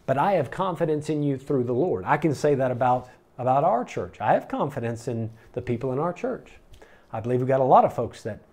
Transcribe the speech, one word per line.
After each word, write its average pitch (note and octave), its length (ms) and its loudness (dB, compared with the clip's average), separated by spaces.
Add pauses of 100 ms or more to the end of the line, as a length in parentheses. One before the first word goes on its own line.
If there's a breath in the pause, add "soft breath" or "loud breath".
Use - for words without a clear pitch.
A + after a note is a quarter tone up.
But C3+ 100 0
I E3+ 160 2
have D3+ 180 0
confidence D#3+ 600 -2
in D3+ 120 0
you C#3 140 0
through B2+ 280 0
the B2 100 -2
Lord. B2+ 320 0
I C#3+ 100 4
can D3 180 0
say D3 200 2
that B2+ 160 0
about, B2 400 0 (260)
about C3 260 2
our A3 220 2
church. - 340 -8
I A2 140 2
have A#3+ 160 0
confidence C3+ 600 -4
in A2+ 200 -4 (240 loud breath)
the - 80 -6
people B2 320 -4
in C3 60 -2
our E3+ 160 -2
church. - 380 -8 (600 loud breath)
I A2+ 80 -6
believe B2 200 0
we've B2+ 80 0
got C3 120 2
a C3 40 4
lot F#3+ 200 6
of - 100 0
folks - 280 -6
that G#2+ 180 -10 (120)